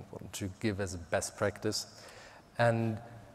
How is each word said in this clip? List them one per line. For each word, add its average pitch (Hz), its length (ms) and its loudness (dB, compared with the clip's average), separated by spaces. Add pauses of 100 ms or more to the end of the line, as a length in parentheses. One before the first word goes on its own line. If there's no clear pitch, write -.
(120)
want - 220 -10
to 101 160 -2 (100)
give 104 200 2
as 92 160 -2
a - 20 -4
best - 400 0
practice. - 480 2 (720)
And 113 400 4 (380)